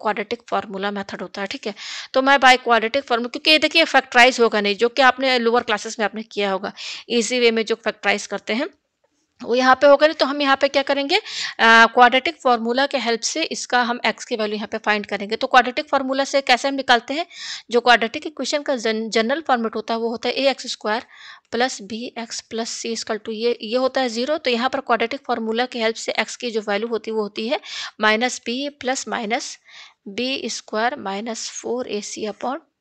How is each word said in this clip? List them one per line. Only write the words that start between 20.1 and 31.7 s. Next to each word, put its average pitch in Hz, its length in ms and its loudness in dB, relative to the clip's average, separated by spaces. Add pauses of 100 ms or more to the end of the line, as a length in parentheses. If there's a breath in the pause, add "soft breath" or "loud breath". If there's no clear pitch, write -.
होता 240 180 -6
है 240 60 -2
ए 269 160 2
एक्स 262 180 -6
स्क्वायर 220 380 -4 (460 loud breath)
प्लस 247 300 -2
बी 220 220 -10 (140)
एक्स 226 240 -12
प्लस - 380 -8
c 233 140 -6
equal 220 240 -6
to, 226 140 -10
ये, 233 300 -2
ये 226 160 -4
होता 262 220 0
है 254 100 0
ज़ीरो। 254 280 -4
तो 269 120 -4
यहाँ 240 200 0
पर 269 120 -4
क्वाड्रेटिक 233 440 -2
फॉर्मूला 233 400 -2
के 247 120 -10
हेल्प 226 200 0
से - 220 -6
एक्स - 160 -4
की 240 140 -8
जो 220 180 -4
वैल्यू 208 200 -2
होती 220 220 -6
है 220 60 -6
वो 214 60 -2
होती 220 260 -6
है 294 120 -2 (400 loud breath)
माइनस 220 460 0
बी 262 220 -4 (120)
प्लस 262 280 -4
माइनस 220 480 -6 (520 loud breath)
बी 247 420 -6
स्क्वायर 233 500 -4
माइनस 208 520 -8
फ़ोर 233 360 -8